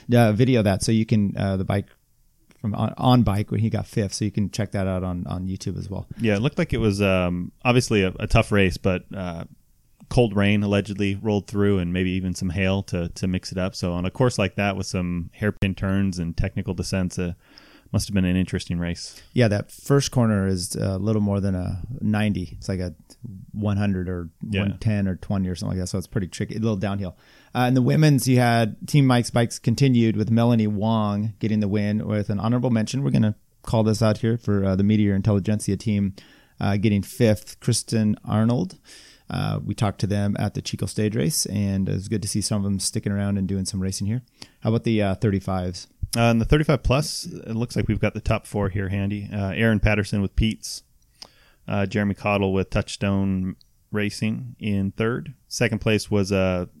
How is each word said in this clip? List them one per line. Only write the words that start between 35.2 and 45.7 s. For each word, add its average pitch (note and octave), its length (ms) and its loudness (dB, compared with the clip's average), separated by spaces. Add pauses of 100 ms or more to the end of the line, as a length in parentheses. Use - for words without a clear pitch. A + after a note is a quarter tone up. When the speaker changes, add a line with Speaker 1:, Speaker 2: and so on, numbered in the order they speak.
Speaker 1:
team, G2+ 380 -2 (440)
uh, G2 200 0
getting G2+ 240 2
fifth, - 580 0
Kristen A2 640 0
Arnold. A#2 540 0 (500)
Uh, F2+ 340 -2
we - 120 -6
talked G2+ 260 -2
to G#2 60 -2
them G2+ 320 0
at G2+ 160 -2
the F#2+ 80 -6
Chico - 240 -6
Stage G#2+ 280 -2
Race, D3+ 300 0
and G2 460 0
it - 20 0
was G2 160 -4
good G2+ 140 -2
to G#2 60 -6
see G#2+ 120 -4
some G#2+ 160 -2
of G2 80 0
them G2 140 0
sticking G#2+ 340 -4
around G2+ 240 0
and F#2+ 100 0
doing F#2+ 200 -2
some F#2+ 140 -6
racing F#2+ 260 -4
here. A#2+ 160 -4 (380)
How A2+ 100 -2
about A2+ 140 0
the, A2 180 2
uh, F#2+ 140 0
thirty-fives? F#2+ 720 -2 (260)